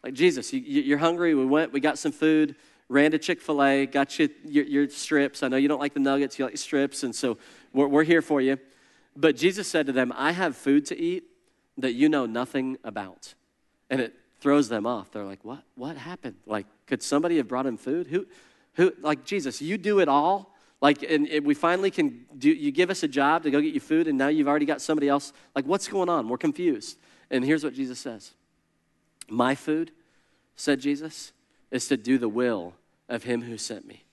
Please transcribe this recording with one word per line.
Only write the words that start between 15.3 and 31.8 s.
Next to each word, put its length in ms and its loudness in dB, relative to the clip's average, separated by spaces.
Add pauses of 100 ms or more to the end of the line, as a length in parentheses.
"What? 200 -16 (120)
What 220 -10
happened? 480 -14
Like, 200 -6 (220)
could 160 -4
somebody 340 0
have 100 -2
brought 180 -4
him 120 -4
food? 300 -4
Who, 180 -4 (500)
who, 260 4
like, 240 -2
Jesus, 360 -6
you 160 -4
do 220 2
it 80 4
all? 480 2 (260)
Like, 220 4
and, 240 0
and 180 -2
we 80 2
finally 380 2
can 340 -2 (120)
do, 120 4
you 220 0
give 180 0
us 140 -4
a 40 -2
job 360 2
to 80 0
go 100 2
get 120 -2
you 60 -2
food, 280 0
and 100 0
now 120 2
you've 180 2
already 180 2
got 160 -2
somebody 280 0
else. 220 0 (240)
Like, 100 -2
what's 220 -2
going 220 -2
on? 180 0
We're 100 -4
confused." 600 -2 (320)
And 160 0
here's 180 2
what 100 -4
Jesus 260 -8
says. 320 -14 (1000)
"My 260 2
food," 360 -4 (640)
said 240 0
Jesus, 540 -6 (360)
"is 200 -6